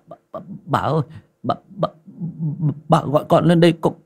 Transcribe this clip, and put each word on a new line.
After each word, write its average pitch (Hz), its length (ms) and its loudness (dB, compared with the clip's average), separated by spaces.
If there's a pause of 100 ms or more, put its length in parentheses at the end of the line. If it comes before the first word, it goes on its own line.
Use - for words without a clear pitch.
bà, - 100 -20 (160)
bà, - 80 -12 (240)
bà 135 140 -2
ơi, 127 240 0 (400)
bà, 120 120 -2 (220)
bà, - 120 -4 (1000)
bà 160 140 4
gọi 147 260 -2
con 160 160 4
lên 165 160 4
đây 165 200 4
có, 156 100 0 (160)